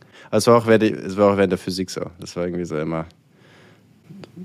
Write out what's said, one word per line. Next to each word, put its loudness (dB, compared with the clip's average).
Also 2
es 8
war 4
auch -8
während, 6
es -2
war 4
auch -2
während 2
der 0
Physik -8
so. -10
Das -16
war -4
irgendwie -6
so -6
immer, -4